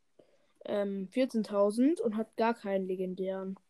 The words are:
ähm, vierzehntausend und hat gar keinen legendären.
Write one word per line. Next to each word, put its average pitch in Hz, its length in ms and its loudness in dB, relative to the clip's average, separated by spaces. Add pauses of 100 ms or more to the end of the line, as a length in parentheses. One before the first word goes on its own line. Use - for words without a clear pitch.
(640)
ähm, 202 460 -4
vierzehntausend 226 880 2
und 214 160 0
hat 220 220 -4
gar 226 160 2
keinen 196 340 -2
legendären. 190 720 -4 (100)